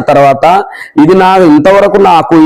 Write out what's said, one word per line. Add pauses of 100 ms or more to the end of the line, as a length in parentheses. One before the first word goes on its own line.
(100)
తర్వాత (580)
ఇది
నా, (180)
ఇంతవరకు
నాకు